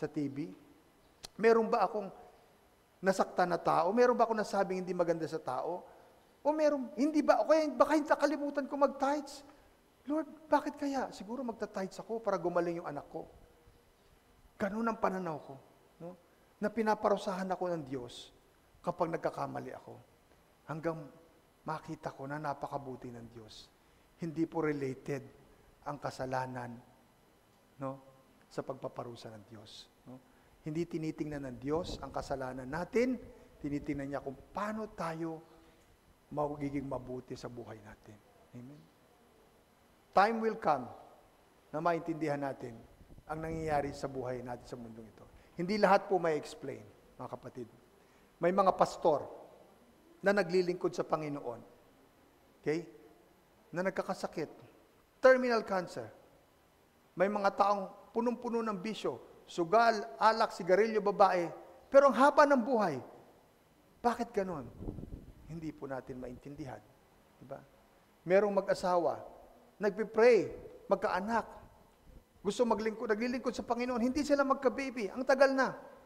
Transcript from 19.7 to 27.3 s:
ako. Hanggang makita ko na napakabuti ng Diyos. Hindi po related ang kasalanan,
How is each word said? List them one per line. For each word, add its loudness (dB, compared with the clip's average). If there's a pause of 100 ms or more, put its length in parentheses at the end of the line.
ako. -16 (720)
Hanggang -4 (640)
makita -8
ko -12
na -6
napakabuti -8
ng -14
Diyos. -18 (520)
Hindi -2
po -4
related -2 (640)
ang -6
kasalanan, -6 (1040)